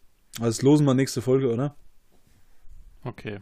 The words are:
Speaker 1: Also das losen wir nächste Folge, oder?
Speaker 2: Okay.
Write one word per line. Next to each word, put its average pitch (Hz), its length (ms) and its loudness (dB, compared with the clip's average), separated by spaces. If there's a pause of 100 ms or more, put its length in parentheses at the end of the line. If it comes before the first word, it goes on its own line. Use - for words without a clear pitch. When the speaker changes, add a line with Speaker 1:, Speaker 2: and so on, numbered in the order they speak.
(380)
Speaker 1:
Also 113 120 -2
das 110 120 -4
losen 147 240 6
wir 135 80 4
nächste 127 280 -2
Folge, 127 300 0
oder? 135 220 -4 (1300)
Speaker 2:
Okay. 110 400 -12